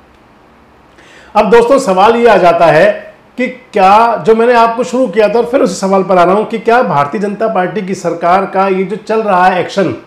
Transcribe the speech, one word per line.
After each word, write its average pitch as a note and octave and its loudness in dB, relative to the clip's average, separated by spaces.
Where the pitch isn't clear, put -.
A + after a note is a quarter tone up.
अब G#3 0
दोस्तों, A#3 4
सवाल G3 0
ये A#3 2
आ G#3 4
जाता E3+ 2
है D#3+ 4
कि B3 -4
क्या, G#3+ 0
जो F#3+ 2
मैंने A#3 2
आपको A3+ 0
शुरू B3+ -2
किया G#3 0
था A#3 -2
और A3+ 0
फिर C#4 -2
उस F#3+ -2
सवाल F#3+ 0
पर F#3 0
आ F3 4
रहा F3+ 0
हूं G#3+ 0
कि A3+ -8
क्या A#3 0
भारतीय D#3 -2
जनता G#3 -4
पार्टी F#3 -4
की F#3 -6
सरकार F3 -2
का G3 -2
ये F#3+ -2
जो G3 -8
चल A3 -4
रहा F#3 0
है F#3 0
action, D#3+ -4